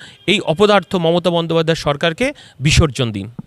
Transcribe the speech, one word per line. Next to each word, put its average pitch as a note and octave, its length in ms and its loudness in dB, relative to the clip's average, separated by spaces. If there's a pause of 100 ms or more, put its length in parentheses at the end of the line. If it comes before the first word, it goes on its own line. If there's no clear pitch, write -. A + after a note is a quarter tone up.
(280)
এই G#3 120 2
অপদার্থ G3 560 2
মমতা E3+ 340 0
বন্দ্যোপাধ্যায় E3 460 0
সরকারকে E3+ 580 -2 (260)
বিসর্জন C3 520 2
দিন। G2+ 180 -8 (180)